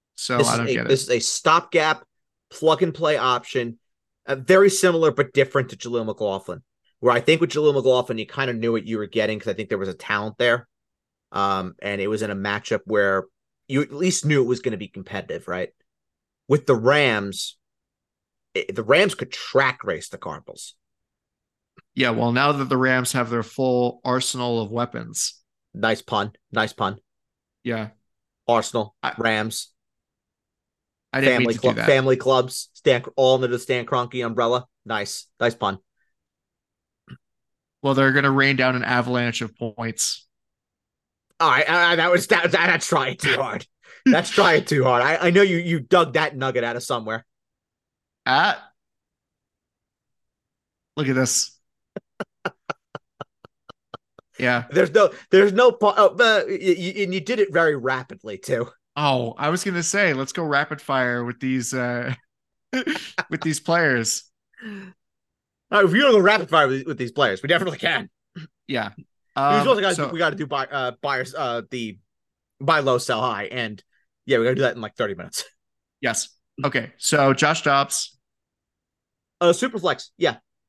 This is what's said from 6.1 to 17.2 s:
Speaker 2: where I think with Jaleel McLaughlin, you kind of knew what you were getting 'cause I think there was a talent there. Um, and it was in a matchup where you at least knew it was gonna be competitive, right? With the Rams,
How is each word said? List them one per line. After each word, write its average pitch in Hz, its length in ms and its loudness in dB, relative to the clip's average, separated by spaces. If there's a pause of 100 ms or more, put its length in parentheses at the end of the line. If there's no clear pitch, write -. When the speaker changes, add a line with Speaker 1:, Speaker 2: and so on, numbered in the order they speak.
Speaker 2:
where 123 120 4
I 120 80 2
think 156 200 2
with 170 100 0
Jaleel 151 240 2
McLaughlin, 123 440 2
you 107 80 -8
kind 135 240 -4
of 120 60 -6
knew 113 160 -2
what 113 140 -4
you 113 120 -6
were 104 80 -6
getting 107 320 -2
'cause 104 100 -8
I 98 60 -4
think 104 140 -10
there 104 100 -2
was 95 100 -6
a 90 60 -10
talent 104 440 -6
there. 120 300 0 (640)
Um, 95 480 -2
and 101 180 -6
it 98 60 -2
was 104 160 -4
in 107 80 -6
a 101 60 -8
matchup 104 500 -4
where 98 400 0 (420)
you 139 140 0
at 139 100 -6
least 165 320 -2
knew 147 180 2
it 120 40 2
was 123 140 -2
gonna 113 180 -4
be 98 100 -12
competitive, 92 600 -10
right? 90 220 -6 (800)
With 147 180 2
the 131 100 4
Rams, 113 840 0 (960)